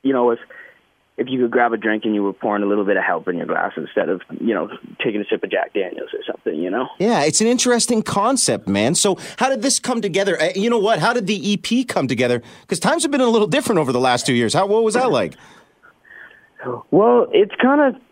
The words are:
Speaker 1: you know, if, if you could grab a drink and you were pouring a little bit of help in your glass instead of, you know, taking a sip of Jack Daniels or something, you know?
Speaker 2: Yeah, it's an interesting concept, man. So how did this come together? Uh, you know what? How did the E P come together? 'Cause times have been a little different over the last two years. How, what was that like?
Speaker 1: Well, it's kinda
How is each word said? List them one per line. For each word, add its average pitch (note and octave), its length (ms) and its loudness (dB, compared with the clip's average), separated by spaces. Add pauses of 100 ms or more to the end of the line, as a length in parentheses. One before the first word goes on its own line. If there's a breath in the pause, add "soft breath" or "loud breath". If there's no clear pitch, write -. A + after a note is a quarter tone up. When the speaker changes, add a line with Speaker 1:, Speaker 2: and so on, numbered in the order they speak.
Speaker 1:
you C3+ 100 0
know, A#2+ 200 4
if, A#2 80 -2 (760 loud breath)
if A2+ 120 -4
you C3 100 -2
could A#2+ 120 2
grab A#2+ 200 2
a A2+ 60 -2
drink G#2+ 260 -2
and A2 100 0
you G#2 100 0
were G2 100 -2
pouring G#2 280 -2
a G2+ 40 0
little G2+ 180 0
bit F#2+ 140 -2
of F#2 60 -2
help E2+ 260 -4
in F2 80 -4
your E2 80 -6
glass E2+ 320 -4
instead D#2+ 320 -4
of, F2+ 120 -4 (200)
you A2+ 120 0
know, F#2 160 -2 (320)
taking G#2 200 -2
a G2+ 80 -6
sip G#2 160 -2
of F#2+ 40 -10
Jack - 240 -2
Daniels - 400 -6
or - 140 -8
something, E2 340 -6
you F2+ 80 -4
know? B2 200 -4 (100)
Speaker 2:
Yeah, F#3+ 240 2
it's D3+ 160 0
an A3 80 2
interesting A#3+ 540 2
concept, G3+ 680 0
man. G#2+ 280 2
So F#3+ 220 2 (200 loud breath)
how B3+ 100 2
did C4 140 0
this C4+ 180 0
come B3 220 -2
together? F#3+ 400 0
Uh, E3 140 2
you G3+ 140 0
know A#3 100 2
what? G3+ 200 2
How A3 140 2
did A#3+ 140 -2
the G3+ 240 -2
E G3+ 40 2
P A#3+ 300 -2
come C#3+ 240 -2
together? B2 320 0 (260 loud breath)
'Cause F3 120 -4
times D#4+ 240 0
have C#4+ 100 -2
been C4+ 80 2
a B3 80 4
little G#3+ 180 2
different F3+ 320 0
over C3+ 140 0
the B2 60 2
last B2 260 2
two B2+ 80 2
years. A#2+ 200 2
How, F3+ 120 2
what G#3+ 180 2
was A3 120 0
that B3 140 2
like? G2+ 260 0 (1600 loud breath)
Speaker 1:
Well, A3 400 6
it's G3+ 300 4
kinda C#4 380 4 (120)